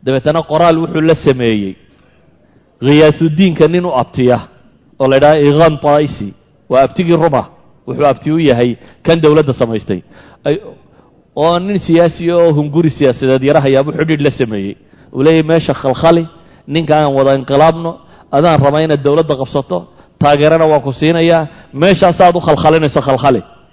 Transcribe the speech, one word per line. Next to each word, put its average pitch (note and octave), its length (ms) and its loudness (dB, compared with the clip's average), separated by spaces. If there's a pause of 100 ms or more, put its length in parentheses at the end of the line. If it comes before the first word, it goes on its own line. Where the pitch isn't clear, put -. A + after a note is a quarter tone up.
Dabeetana D3+ 400 -2
qoraal E3 340 0
wuxuu D#3+ 240 -4
la D#3+ 140 2
sameeyey A2+ 580 -2 (1080)
Ghiyaathudiinka D#3 880 2
nin F3 180 -2
u F3 60 -6
abtiya B2 460 -2 (640)
oo C3 80 0
la C3+ 80 2
yidhaha D3 240 4
Iqaan D3 420 2
Taa'isi. D3 460 -2 (420)
Waa B2+ 140 2
abtigii E3+ 320 -2
Ruma. D3+ 280 0 (440)
Wuxuu B2+ 180 -4
abti C#3 260 -2
u D#3+ 80 0
yahay B2 320 0 (320)
kan E3 180 2
dawladda D3+ 320 2
samaystay. A2 460 -4 (460)
Ay, D3 100 -2 (840)
oo E3 220 0
nin G3 200 -4
siyaasi E3+ 520 0
oo E3+ 220 2
hunguri D3+ 360 0
siyaasadeed C3 540 0
yara D3 180 2
hayaabuu C#3 300 0
xidhiidh D#3 320 -4
la C#3+ 80 0
sameeyey. G#2 420 -6 (400)
Uu C3 100 -4
leeyahay, D#3+ 200 4
"Meesha D#3+ 300 -2
khalkhali, D#3+ 500 0 (440)
ninka D3+ 280 -2
aan D3+ 180 0
wada C3+ 220 2
inqilaabno, D#3 560 0 (400)
adaan D3+ 300 2
rabaa C#3+ 200 0
inaad D#3 220 -2
dawladda D3 320 0
qabsato, C#3 420 -6 (420)
taageerana D3+ 460 2
waan D3+ 160 2
ku C3 120 -8
siinayaa, E3 480 0 (320)
meeshaasaad F3 640 2
u F3+ 40 -2
khalkhalinayso D#3 640 0
khalkhali." C3 400 0 (300)